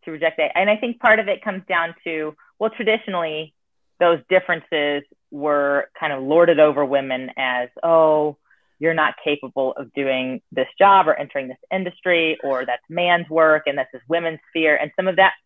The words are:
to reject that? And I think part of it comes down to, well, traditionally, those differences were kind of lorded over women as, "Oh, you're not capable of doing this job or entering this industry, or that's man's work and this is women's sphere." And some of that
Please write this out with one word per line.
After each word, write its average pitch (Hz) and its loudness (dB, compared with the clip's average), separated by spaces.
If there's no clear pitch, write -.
to 170 -12
reject 160 -2
that? 151 0
And 196 2
I 214 4
think 233 -8
part 220 4
of 208 -4
it 202 -4
comes 190 -8
down 170 -2
to, 156 -8
well, 220 -2
traditionally, 180 -4
those 170 2
differences 156 -2
were 143 -2
kind 151 -4
of 135 -8
lorded 160 4
over 147 4
women 131 -4
as, 127 -4
"Oh, 156 2
you're 165 -2
not 156 0
capable 135 -4
of 123 -14
doing 131 -4
this - -4
job 196 6
or 156 2
entering 143 -8
this 131 -16
industry, 175 -2
or 131 -4
that's 120 -6
man's 175 -2
work 156 2
and 143 -4
this 131 -6
is 127 -18
women's 165 -4
sphere." 160 0
And 151 -4
some 185 -2
of 175 -2
that 190 4